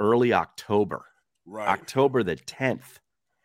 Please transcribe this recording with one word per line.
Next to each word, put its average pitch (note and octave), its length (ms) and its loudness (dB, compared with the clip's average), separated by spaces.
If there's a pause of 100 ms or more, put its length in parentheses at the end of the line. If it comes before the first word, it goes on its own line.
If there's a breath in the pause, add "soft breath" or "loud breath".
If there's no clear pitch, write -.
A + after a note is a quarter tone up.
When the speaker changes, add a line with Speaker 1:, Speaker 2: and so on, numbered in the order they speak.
Speaker 1:
early A#2 320 2
October. G2+ 760 -2 (400)
Speaker 2:
Right. G#2 220 -10
Speaker 1:
October B2+ 560 0
the E2+ 140 -4
tenth. - 640 -8 (460)